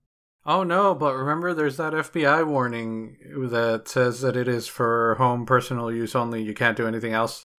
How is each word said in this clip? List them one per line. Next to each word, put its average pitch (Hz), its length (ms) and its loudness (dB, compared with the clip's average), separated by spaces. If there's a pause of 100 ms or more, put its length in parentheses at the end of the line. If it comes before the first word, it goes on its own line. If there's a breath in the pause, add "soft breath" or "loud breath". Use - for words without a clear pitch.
(460)
Oh 185 180 2
no, 185 320 2
but 143 200 0
remember 156 380 -2
there's 151 220 0
that 156 180 -4
F 156 200 -4
B 160 120 0
I 156 180 6
warning 117 720 -2 (320)
that 117 400 2
says 123 320 0
that 127 160 0
it 123 100 -2
is 120 200 -2
for 117 480 2
home 123 300 0
personal 120 460 0
use 117 240 -2
only. 117 260 -2
You 107 120 -4
can't 113 240 0
do 117 100 0
anything 113 240 -4
else 113 320 -2 (160)